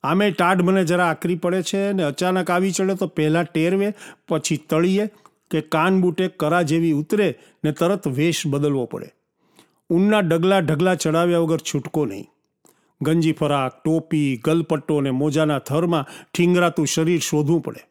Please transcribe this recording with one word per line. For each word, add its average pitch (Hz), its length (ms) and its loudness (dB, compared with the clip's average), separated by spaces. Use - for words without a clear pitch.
આમે 190 240 2
ટાઢ 180 340 2
મને 190 220 2
જરા 175 240 2
આકરી 170 280 -2
પડે 180 260 -2
છે 196 180 -4
ને 190 100 -2
અચાનક 180 480 -2
આવી 185 220 0
ચડે 190 220 -2
તો 185 140 -4
પહેલાં 160 400 0
ટેરવે, 190 400 0
પછી 156 400 -4
તળીએ 185 400 0
કે 156 220 -2
કાન 185 320 2
બૂટે 180 260 0
કરા 160 260 2
જેવી 165 320 0
ઉતરે 185 340 0
ને 151 120 0
તરત 185 380 0
વેશ 151 360 0
બદલવો 143 400 -2
પડે. - 220 -12
ઊનના 202 320 4
ડગલા 180 380 2
ઢગલા 165 340 2
ચડાવ્યા 170 480 0
વગર 160 200 0
છૂટકો 151 420 -4
નહીં. 98 240 -8
ગંજી 160 320 2
ફરાક, 143 420 0
ટોપી, 151 640 -2
ગલપટ્ટો 156 640 -2
ને 139 120 0
મોજાના 147 480 0
થરમાં 160 460 0
ઠીંગરાતું 175 800 0
શરીર 160 340 0
શોધવું 156 420 0
પડે. - 280 -12